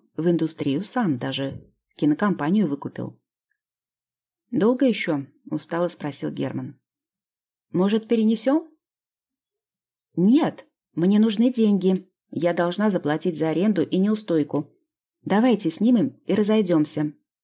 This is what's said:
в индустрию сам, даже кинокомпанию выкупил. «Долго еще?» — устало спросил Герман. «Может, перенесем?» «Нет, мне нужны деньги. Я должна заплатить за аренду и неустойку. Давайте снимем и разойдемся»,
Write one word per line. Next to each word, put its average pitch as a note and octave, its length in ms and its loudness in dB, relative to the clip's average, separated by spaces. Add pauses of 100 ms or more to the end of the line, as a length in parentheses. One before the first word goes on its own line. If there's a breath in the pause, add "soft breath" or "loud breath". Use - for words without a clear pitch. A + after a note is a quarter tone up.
(160)
в D#3+ 140 -2
индустрию D#3+ 540 -2
сам, G3+ 340 -2
даже C3+ 520 -8 (280)
кинокомпанию E3 680 0
выкупил. C#3 520 -10 (1300)
«Долго A#3+ 340 2
еще?» — E3 400 -2 (260)
устало E3 380 -4
спросил D3 420 -8
Герман. C3 480 -8 (960)
«Может, G3+ 320 2
перенесем?» A#3 640 2 (1500)
«Нет, A3+ 500 2 (280)
мне F#3+ 260 2
нужны A3+ 320 2
деньги. G3 580 0 (220)
Я E3+ 220 0
должна F3 360 0
заплатить D#3+ 480 -2
за D#3+ 120 0
аренду F3 340 2
и - 140 -2
неустойку. F3 760 -2 (500)
Давайте A3 460 2
снимем G#3+ 560 2
и - 80 -2
разойдемся», F3 800 0 (320)